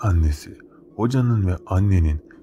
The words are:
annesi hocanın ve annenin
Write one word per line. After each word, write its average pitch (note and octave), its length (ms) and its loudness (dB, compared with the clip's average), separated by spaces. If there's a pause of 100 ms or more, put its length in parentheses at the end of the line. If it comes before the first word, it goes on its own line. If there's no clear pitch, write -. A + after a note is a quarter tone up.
annesi E2 580 -2 (380)
hocanın A#2+ 500 0
ve F2+ 100 -2 (100)
annenin F2+ 540 2 (220)